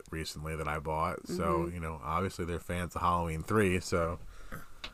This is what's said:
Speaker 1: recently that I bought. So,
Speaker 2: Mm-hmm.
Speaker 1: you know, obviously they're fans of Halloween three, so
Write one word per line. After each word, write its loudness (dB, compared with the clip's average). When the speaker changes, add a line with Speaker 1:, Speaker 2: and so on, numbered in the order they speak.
Speaker 1:
recently -4
that -2
I -2
bought. 0
So, 2
Speaker 2:
Mm-hmm. -4
Speaker 1:
you -4
know, -4
obviously 0
they're -2
fans -4
of -4
Halloween 4
three, 4
so 0